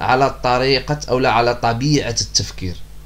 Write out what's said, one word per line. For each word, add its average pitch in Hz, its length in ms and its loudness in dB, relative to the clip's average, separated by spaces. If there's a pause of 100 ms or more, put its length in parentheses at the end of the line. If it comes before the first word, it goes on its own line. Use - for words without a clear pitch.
على 131 340 2 (100)
طريقة 131 640 0
أو 127 100 2
لا 131 120 2
على 120 240 4
طبيعة 117 680 0
التفكير، - 540 -4 (320)